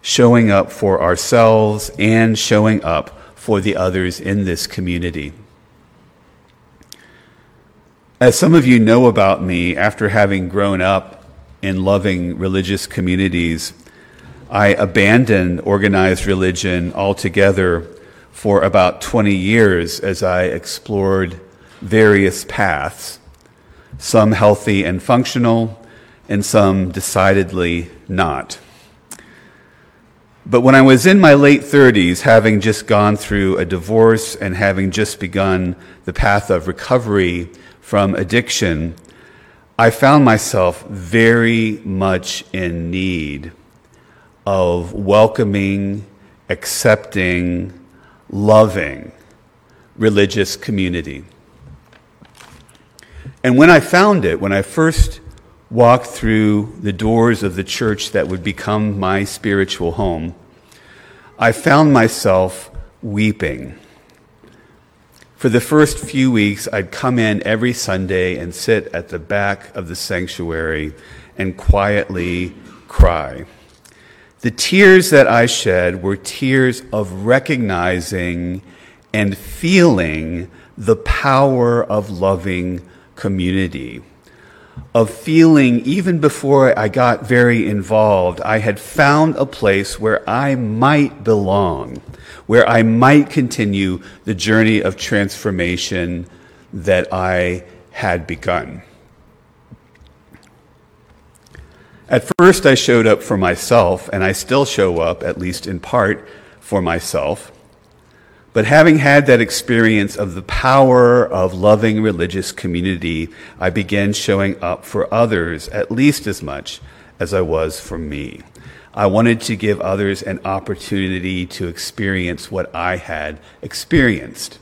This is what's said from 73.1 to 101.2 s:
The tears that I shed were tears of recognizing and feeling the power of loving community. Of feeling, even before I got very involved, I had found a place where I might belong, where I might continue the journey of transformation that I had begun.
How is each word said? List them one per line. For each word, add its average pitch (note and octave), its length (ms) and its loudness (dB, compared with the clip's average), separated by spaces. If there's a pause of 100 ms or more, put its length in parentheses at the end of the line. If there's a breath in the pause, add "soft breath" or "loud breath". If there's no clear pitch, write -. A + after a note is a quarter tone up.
The A#2+ 100 -4
tears F#3+ 600 4
that C#3 180 6
I A#2 180 4
shed F2+ 560 -2
were G2 140 -4
tears C3 640 -2 (100)
of G2 320 -6
recognizing F#2 1400 -2 (500 soft breath)
and G2+ 260 -2
feeling F2 1120 0 (260 soft breath)
the A2 200 0
power C3 880 0
of G#2 260 -4
loving F2+ 800 -4 (260 soft breath)
community. F2+ 880 -4 (920 loud breath)
Of A2+ 160 2
feeling, D#3 720 4
even E3+ 380 -2
before C#3 600 2
I G#2+ 100 0
got A#2+ 380 0
very A#2+ 420 2
involved, G2 720 0
I A2 180 -2
had G#2 220 -4
found D3+ 560 2
a C#3 100 -2
place G2 540 -2
where G#2+ 280 -2
I C3+ 260 -2
might B2+ 680 0
belong, F#2 800 -2 (440 loud breath)
where A2+ 220 2
I A2+ 140 2
might B2+ 480 2
continue G2 720 -4 (240 loud breath)
the G#2+ 100 -6
journey A2 460 2
of F#2+ 160 -4
transformation F2 1300 -4 (460 soft breath)
that F#2 400 -2
I F#2 520 -4 (260 loud breath)
had F2 360 -4
begun. D#2+ 560 -8 (3250 soft breath)